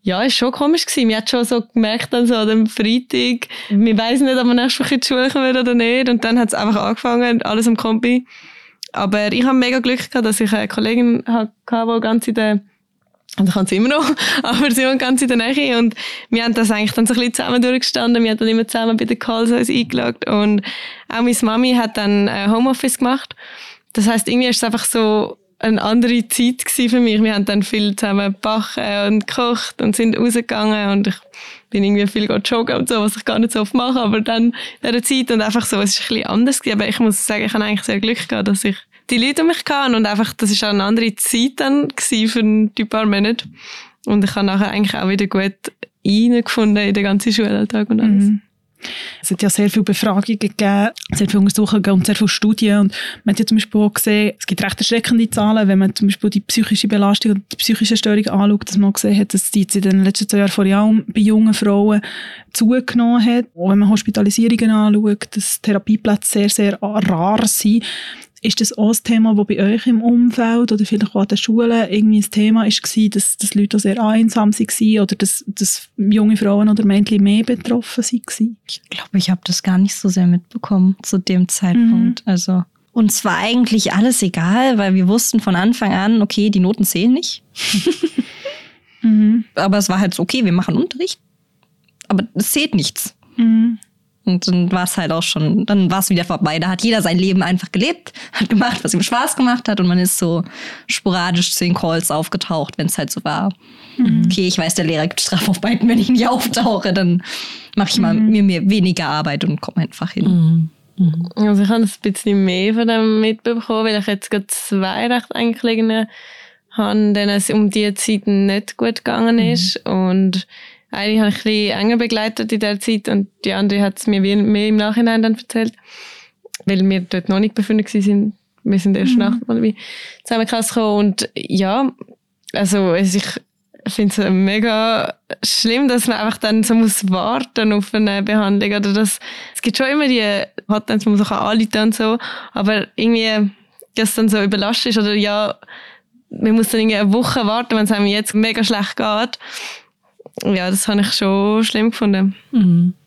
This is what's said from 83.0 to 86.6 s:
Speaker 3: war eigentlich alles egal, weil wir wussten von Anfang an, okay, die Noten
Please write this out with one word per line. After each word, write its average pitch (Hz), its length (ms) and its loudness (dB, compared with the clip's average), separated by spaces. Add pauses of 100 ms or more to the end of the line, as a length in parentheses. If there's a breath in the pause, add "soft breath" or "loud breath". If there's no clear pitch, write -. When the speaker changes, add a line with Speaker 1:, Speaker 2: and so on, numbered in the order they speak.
Speaker 3:
war 190 140 -2
eigentlich 226 560 0
alles 233 280 2
egal, 208 560 0
weil 196 160 2
wir 185 140 4
wussten 220 320 2
von 190 160 0
Anfang 202 380 0
an, 208 280 2
okay, 208 280 0
die 202 100 2
Noten 196 240 2